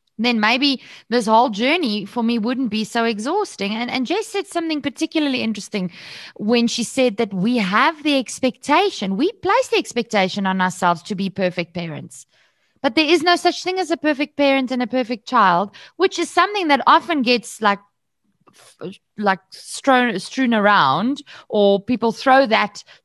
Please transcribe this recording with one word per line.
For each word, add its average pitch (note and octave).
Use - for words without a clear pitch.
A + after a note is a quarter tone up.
then A#3+
maybe B3
this A3+
whole A#3
journey A3
for A#3
me A#3
wouldn't A#3+
be G#3+
so A#3
exhausting. A#3
And, A#3+
and B3+
Jess F#4+
said -
something D#4+
particularly C#4+
interesting G3+
when A#3
she A#3
said B3
that G#3
we G#3+
have B3+
the D4
expectation, C4
we D#4
place A4+
the A4+
expectation G3+
on F#3
ourselves F3
to G#3+
be F#3+
perfect F3+
parents. D#3+
But C#4
there D#4
is D4+
no F4
such F4
thing F#4
as E4
a E4+
perfect D4
parent C4+
and B3
a A3+
perfect B3
child, G3
which F#4
is E4+
something F#4+
that C#4+
often D#4+
gets, A#3+
like, G3+
f-, -
like, G3
strewn, B3
strewn C4
around, G3+
or G3+
people A#3
throw C4+
that G#3